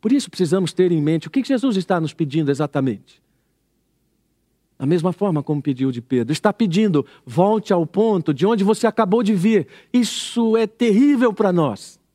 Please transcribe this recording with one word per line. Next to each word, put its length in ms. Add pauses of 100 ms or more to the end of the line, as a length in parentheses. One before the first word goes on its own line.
Por 100
isso 200
precisamos 420
ter 180
em 80
mente 280
o 40
que 120
Jesus 340
está 240
nos 100
pedindo 380
exatamente. 720 (1600)
Da 80
mesma 260
forma 300
como 180
pediu 300
de 100
Pedro, 320
está 180
pedindo, 540 (180)
"Volte 480
ao 140
ponto 480
de 140
onde 160
você 240
acabou 340
de 140
vir." 320 (260)
Isso 640
é 80
terrível 680
pra 220
nós. 460 (160)